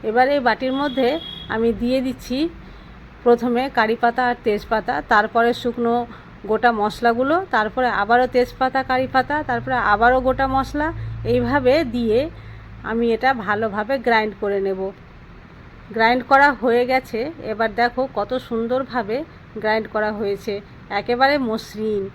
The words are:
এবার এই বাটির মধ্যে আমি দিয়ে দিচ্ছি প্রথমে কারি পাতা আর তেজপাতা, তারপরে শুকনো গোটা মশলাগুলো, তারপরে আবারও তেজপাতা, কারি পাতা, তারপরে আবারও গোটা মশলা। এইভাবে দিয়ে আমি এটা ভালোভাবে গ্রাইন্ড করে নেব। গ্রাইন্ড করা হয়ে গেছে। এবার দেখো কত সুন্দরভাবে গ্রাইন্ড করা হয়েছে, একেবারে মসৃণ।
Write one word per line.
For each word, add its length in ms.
এবার 160
এই 120
বাটির 340
মধ্যে 280
আমি 140
দিয়ে 200
দিচ্ছি 360
প্রথমে 380
কারি 240
পাতা 280
আর 140
তেজপাতা, 520
তারপরে 380
শুকনো 340
গোটা 300
মশলাগুলো, 560
তারপরে 360
আবারও 340
তেজপাতা, 480
কারি 240
পাতা, 280
তারপরে 260
আবারও 340
গোটা 200
মশলা। 400
এইভাবে 400
দিয়ে 240
আমি 220
এটা 140
ভালোভাবে 500
গ্রাইন্ড 360
করে 260
নেব। 120
গ্রাইন্ড 340
করা 240
হয়ে 340
গেছে। 460
এবার 320
দেখো 400
কত 180
সুন্দরভাবে 840
গ্রাইন্ড 300
করা 240
হয়েছে, 500
একেবারে 480
মসৃণ। 680